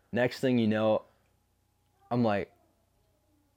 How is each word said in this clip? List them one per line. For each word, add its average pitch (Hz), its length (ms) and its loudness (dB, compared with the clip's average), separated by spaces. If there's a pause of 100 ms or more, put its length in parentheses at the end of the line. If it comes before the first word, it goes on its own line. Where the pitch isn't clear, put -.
(100)
next 120 300 -2
thing 127 180 2
you 113 80 2
know, 107 360 0 (1080)
I'm 123 140 0
like, 101 260 -2 (1080)